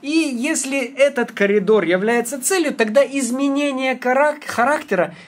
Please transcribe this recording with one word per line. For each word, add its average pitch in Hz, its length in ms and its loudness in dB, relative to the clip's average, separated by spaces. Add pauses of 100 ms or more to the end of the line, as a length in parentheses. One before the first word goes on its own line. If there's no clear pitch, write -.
И 277 80 -8
если 277 680 -2
этот 262 520 0
коридор 202 520 2
является 233 580 0
целью, 320 320 0
тогда 226 320 2
изменение 262 880 -2
карак-, 269 520 0
характера 240 680 0 (140)